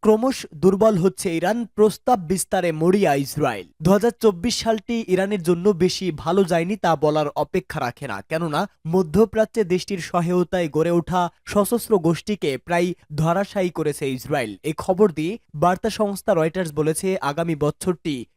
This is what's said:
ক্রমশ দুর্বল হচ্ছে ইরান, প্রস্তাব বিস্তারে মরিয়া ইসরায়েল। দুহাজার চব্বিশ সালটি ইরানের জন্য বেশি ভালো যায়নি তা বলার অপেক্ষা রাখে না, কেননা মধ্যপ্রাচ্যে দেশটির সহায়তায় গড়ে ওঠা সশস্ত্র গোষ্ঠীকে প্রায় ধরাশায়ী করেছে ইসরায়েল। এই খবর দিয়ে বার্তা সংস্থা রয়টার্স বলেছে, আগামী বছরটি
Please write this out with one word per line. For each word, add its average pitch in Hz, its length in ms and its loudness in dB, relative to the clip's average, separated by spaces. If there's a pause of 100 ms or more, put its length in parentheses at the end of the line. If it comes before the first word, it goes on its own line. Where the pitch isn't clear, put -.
ক্রমশ 214 340 2 (240)
দুর্বল 196 420 4
হচ্ছে 190 240 0 (120)
ইরান, 185 180 0 (180)
প্রস্তাব 214 420 2 (100)
বিস্তারে 180 420 -2 (120)
মরিয়া 185 300 4 (140)
ইসরায়েল। 120 420 -4 (160)
দুহাজার 202 400 4
চব্বিশ 208 400 2
সালটি 226 320 -2 (180)
ইরানের 196 340 0
জন্য 175 180 0 (180)
বেশি 185 220 -2 (180)
ভালো 185 180 2 (100)
যায়নি 175 320 0
তা 175 80 2 (120)
বলার 151 240 2 (160)
অপেক্ষা 180 360 -4
রাখে 131 280 -8
না, 101 100 -8 (120)
কেননা 160 320 -2 (320)
মধ্যপ্রাচ্যে 208 680 2
দেশটির 180 460 -2
সহায়তায় 175 680 0
গড়ে 160 160 2
ওঠা 175 300 2 (300)
সশস্ত্র 208 420 2 (120)
গোষ্ঠীকে 170 460 0 (140)
প্রায় 175 220 0 (340)
ধরাশায়ী 180 560 0
করেছে 151 280 -4 (120)
ইসরায়েল। 123 340 -4 (180)
এই 156 140 -4
খবর 190 240 4 (100)
দিয়ে 160 160 -4 (300)
বার্তা 180 260 2 (100)
সংস্থা 202 340 -2
রয়টার্স 165 460 0
বলেছে, 156 280 0 (220)
আগামী 165 260 -2 (100)
বছরটি 160 500 -4 (220)